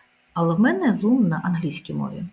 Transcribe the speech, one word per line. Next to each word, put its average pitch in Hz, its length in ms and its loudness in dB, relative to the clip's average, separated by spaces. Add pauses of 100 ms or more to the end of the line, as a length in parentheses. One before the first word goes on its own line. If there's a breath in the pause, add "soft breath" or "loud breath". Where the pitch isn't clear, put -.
(340 loud breath)
але 170 220 0
в 165 40 -2
мене 311 320 4
Zoom 214 360 2
на 160 160 -2
англійській 165 500 -4
мові. 143 400 -6